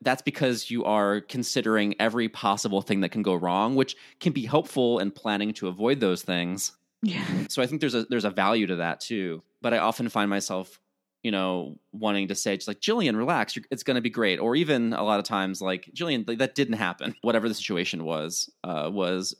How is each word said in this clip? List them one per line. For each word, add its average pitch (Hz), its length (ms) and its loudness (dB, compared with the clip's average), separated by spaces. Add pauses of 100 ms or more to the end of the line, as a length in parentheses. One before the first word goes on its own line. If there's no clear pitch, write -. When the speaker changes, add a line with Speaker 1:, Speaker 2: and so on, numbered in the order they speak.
Speaker 1:
that's 127 200 0
because 127 480 0
you 117 160 -2
are 104 360 4
considering 110 800 0
every 113 300 2
possible 101 520 0
thing 98 200 0
that 90 80 0
can 107 140 -2
go 95 100 2
wrong, 92 420 2
which 131 200 2 (240)
can 165 140 0
be 131 120 -2
helpful 123 540 2
in 98 120 0
planning 104 420 -2
to 101 140 -6
avoid 110 320 0
those 92 220 2
things. 90 520 -4 (280)
Speaker 2:
Yeah. 202 240 -2 (240)
Speaker 1:
So - 120 -2
I 127 60 2
think 147 140 -2
there's 127 140 0
a, 113 100 2
there's 117 200 0
a 107 40 2
value 101 380 2
to 90 100 -2
that 85 220 -2
too. 90 420 -4 (200)
But 117 120 0
I - 60 4
often 113 300 0
find 104 200 0
myself 98 500 -4 (440)
you 113 80 -2
know, 90 460 -2 (140)
wanting 101 380 0
to 101 60 -2
say, 101 200 -2
just - 120 -6
like, 104 140 -8
"Jillian, 202 340 2
relax, 123 400 0
you're, - 160 -10
it's 127 120 -6
gonna 127 180 2
be 117 80 0
great." 107 300 2
Or 117 160 2
even 135 380 2
a 95 100 0
lot 104 160 4
of 98 60 -2
times, 95 360 -2
like, 92 340 -2
"Jillian, 143 320 -2
like, 120 120 -2
that 131 160 0
didn't 123 200 0
happen." 107 420 -4
<laughs> - 40 -20
Whatever 113 260 2
the 110 80 0
situation 87 500 -4
was, 80 440 -4 (140)
uh, 80 280 -4
was 92 480 -2